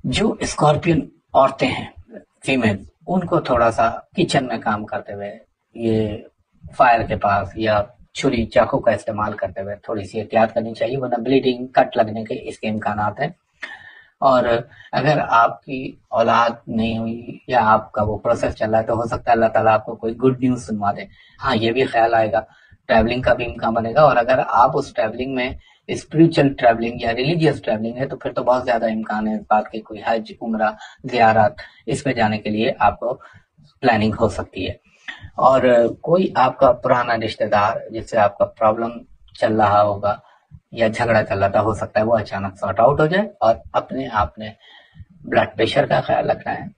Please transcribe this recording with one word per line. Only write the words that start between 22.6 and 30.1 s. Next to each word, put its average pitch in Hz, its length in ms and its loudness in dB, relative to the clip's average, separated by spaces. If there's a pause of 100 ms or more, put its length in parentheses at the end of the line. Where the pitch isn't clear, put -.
traveling 117 380 2
का - 100 4
भी 120 100 -2
इम्कान 113 300 -4
बनेगा। 117 300 2
और 123 120 6
अगर 127 240 2
आप 135 360 2
उस 139 180 -4
traveling 120 400 -4
में 127 240 -4 (320)
spiritual 156 580 2
traveling 117 540 2
या 117 80 -2
religious 143 520 0
traveling 117 340 -4
है, 135 100 -4
तो 131 100 -10
फिर 127 160 -8
तो 131 100 -4
बहुत 123 220 2
ज्यादा 113 220 0
इम्कान 110 420 -4
है 110 60 -2
इस 104 160 -8
बात 107 180 0
के, 113 100 -10
कोई 107 300 -14
हज, 110 340 -4